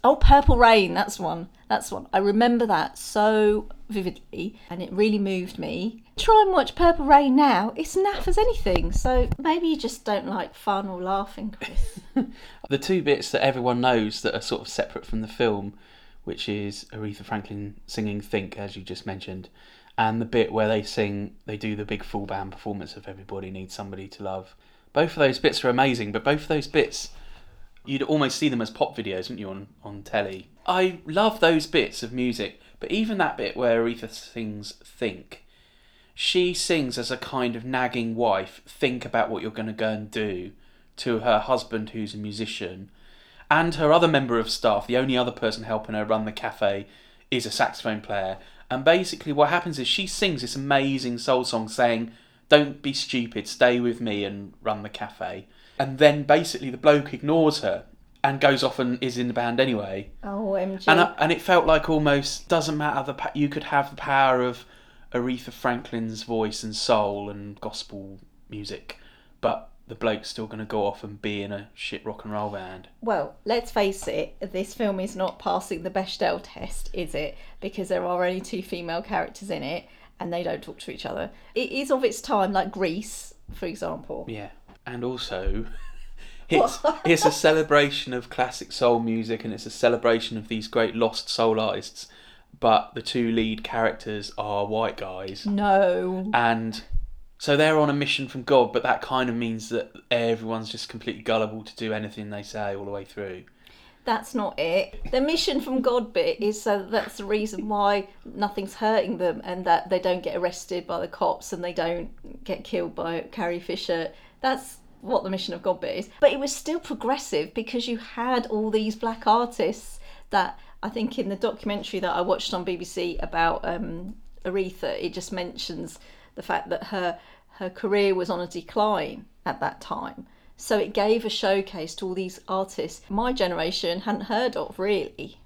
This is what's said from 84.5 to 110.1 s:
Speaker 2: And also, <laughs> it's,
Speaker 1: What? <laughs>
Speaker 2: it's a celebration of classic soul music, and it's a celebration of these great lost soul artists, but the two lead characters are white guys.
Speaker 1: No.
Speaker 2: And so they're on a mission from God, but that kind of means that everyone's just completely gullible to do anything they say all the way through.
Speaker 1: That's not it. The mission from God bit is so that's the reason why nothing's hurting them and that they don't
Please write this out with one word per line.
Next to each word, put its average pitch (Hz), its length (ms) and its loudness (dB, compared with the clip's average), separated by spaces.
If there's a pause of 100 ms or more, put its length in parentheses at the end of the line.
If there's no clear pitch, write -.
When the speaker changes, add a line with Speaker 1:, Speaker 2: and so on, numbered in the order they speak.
Speaker 2:
And 123 180 -8
also, 110 640 -2 (420)
<laughs> - 420 -14
it's, - 320 4
Speaker 1:
What? - 200 2
<laughs> - 40 -8
Speaker 2:
it's 165 200 4
a 147 60 8
celebration 147 800 4
of 123 160 -6
classic - 420 -4
soul 120 280 4
music, 113 440 -2
and 113 100 -6
it's - 120 -10
a 117 40 -10
celebration 117 680 2
of 107 100 -8
these 110 200 -4
great 113 280 2
lost 113 340 0
soul 110 300 4
artists, 98 480 -4 (520)
but 110 340 4
the 117 80 -8
two 117 300 0
lead 110 320 0
characters 107 760 -2
are 104 280 0
white 107 300 0
guys. 95 500 -10
Speaker 1:
No. 190 880 2
Speaker 2:
And 113 480 2 (580)
so 143 180 2
they're 156 220 6
on 147 100 4
a 143 40 0
mission 139 340 -2
from 127 160 -10
God, 127 280 6
but 117 120 0
that 127 180 2
kind 127 280 0
of 113 60 -2
means 113 340 -4
that 131 220 -2 (180)
everyone's 113 600 -2
just - 160 -10
completely - 360 -8
gullible 110 400 0
to - 120 -18
do 113 160 -6
anything 107 380 -6
they 104 140 -10
say 104 320 -6
all 101 100 -10
the 101 60 -8
way 98 120 -8
through. 95 400 -12 (600)
Speaker 1:
That's 240 300 -4
not 208 240 -4
it. 165 520 -2
The - 80 2
mission 302 400 0
from 240 220 -2
God 240 320 0
bit 165 280 0
is 214 200 0
so 202 220 0
that's 202 340 -4
the 202 80 -10
reason 214 420 -2
why 202 400 2 (160)
nothing's 202 520 -4
hurting 220 420 2
them 180 260 0
and 185 220 -6
that 170 240 4
they 185 100 2
don't 180 240 0